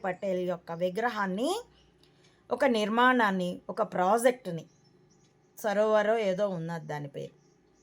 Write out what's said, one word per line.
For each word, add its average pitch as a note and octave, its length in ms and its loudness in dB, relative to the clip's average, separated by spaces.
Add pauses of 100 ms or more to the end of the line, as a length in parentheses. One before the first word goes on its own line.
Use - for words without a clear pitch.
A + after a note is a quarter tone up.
పటేల్ F#3 440 -4
యొక్క E3+ 240 -6
విగ్రహాన్ని, G#3 880 -2 (880)
ఒక B3 140 0
నిర్మాణాన్ని, A3 960 2 (100)
ఒక F#3 120 -4
ప్రాజెక్టుని, F#3+ 840 0 (920)
సరోవరో G#3+ 600 2
ఏదో G3+ 300 0
ఉన్నది E3 380 -6
దాని D3 220 -8
పేరు, - 260 -12 (480)